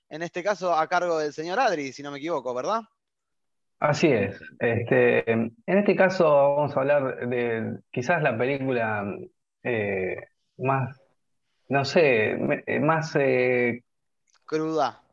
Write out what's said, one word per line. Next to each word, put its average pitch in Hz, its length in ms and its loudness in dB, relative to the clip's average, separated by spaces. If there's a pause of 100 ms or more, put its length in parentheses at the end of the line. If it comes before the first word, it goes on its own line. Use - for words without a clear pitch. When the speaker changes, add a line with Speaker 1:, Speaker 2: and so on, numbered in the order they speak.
Speaker 1:
En 156 140 -10
este 175 200 -8
caso, 180 340 -2
a 156 120 2
cargo 175 300 0
del 151 140 -2
señor 170 280 -6
Adri, 151 320 0
si 143 100 -14
no 143 80 -10
me 143 80 -10
equivoco, 139 360 -4
¿verdad? 185 280 -4 (960)
Speaker 2:
Así 151 300 2
es. 101 300 0 (220)
Este, 120 720 2
en 113 220 -2 (120)
este 202 300 2
caso 185 280 4
vamos 143 520 4
a 135 40 0
hablar 135 480 0
de 117 500 -4 (120)
quizás 160 320 -2
la 127 160 0
película, 123 680 -2 (600)
eh, 101 520 -2 (420)
más, 131 420 -2 (680)
no 139 160 0
sé, 127 540 4
me-, 139 280 -4
eh, 120 140 -2
más, 156 360 0
eh, 127 680 2 (640)
Speaker 1:
Cruda. 156 580 -4 (100)